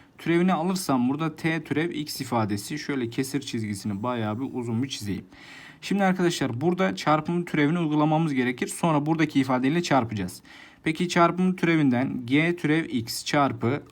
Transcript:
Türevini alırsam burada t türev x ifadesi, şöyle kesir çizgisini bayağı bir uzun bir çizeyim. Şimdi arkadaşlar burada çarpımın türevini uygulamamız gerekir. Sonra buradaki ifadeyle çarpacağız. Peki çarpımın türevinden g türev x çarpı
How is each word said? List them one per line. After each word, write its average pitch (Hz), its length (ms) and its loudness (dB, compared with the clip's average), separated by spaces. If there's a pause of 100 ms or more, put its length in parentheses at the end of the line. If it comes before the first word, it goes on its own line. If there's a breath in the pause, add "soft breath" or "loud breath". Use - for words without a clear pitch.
(180 loud breath)
Türevini 175 340 2
alırsam 160 560 0
burada 156 280 -2
t 160 280 -2
türev 156 260 -2
x 151 300 -6
ifadesi, 107 580 -2
şöyle 127 320 -4
kesir 131 300 -4
çizgisini 104 600 -4
bayağı 113 380 -2
bir 135 120 -6
uzun 120 300 -2
bir 139 60 -2
çizeyim. 104 360 -6 (560 loud breath)
Şimdi 196 240 0
arkadaşlar 170 560 0
burada 185 360 2
çarpımın 165 480 0
türevini 160 340 2
uygulamamız 151 560 2
gerekir. 127 320 0
Sonra 151 400 0
buradaki 151 340 2
ifadeyle 131 420 2
çarpacağız. 113 600 0 (400 loud breath)
Peki 160 260 -2
çarpımın 175 440 4
türevinden 139 760 2
g 156 300 2
türev 156 280 0
x - 400 -6
çarpı 131 680 0